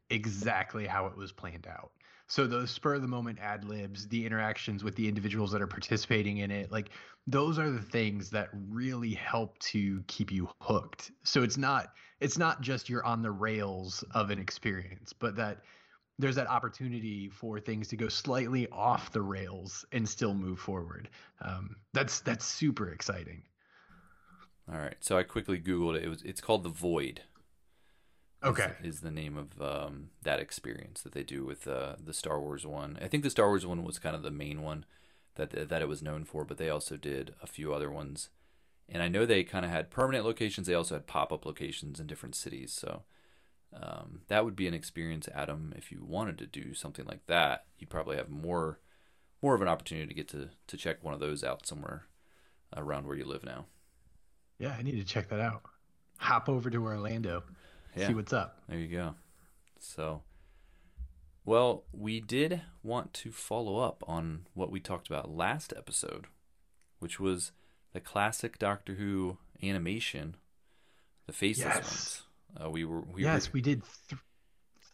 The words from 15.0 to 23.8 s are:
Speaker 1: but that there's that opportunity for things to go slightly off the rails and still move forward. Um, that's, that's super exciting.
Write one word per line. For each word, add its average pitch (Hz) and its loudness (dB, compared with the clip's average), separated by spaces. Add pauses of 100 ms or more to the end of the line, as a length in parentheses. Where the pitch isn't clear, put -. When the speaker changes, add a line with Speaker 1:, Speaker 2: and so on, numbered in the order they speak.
Speaker 1:
but 113 -2
that 104 -2 (580)
there's 131 2
that 131 2
opportunity 117 -2
for 107 -6
things 107 -2
to 120 -4
go 110 2
slightly 127 2
off - 4
the 110 2
rails 95 -4
and 113 2
still 104 2
move 92 0
forward. 87 -4 (320)
Um, 92 -6 (180)
that's, 131 2
that's 117 0
super 110 2
exciting. 85 -6 (1300)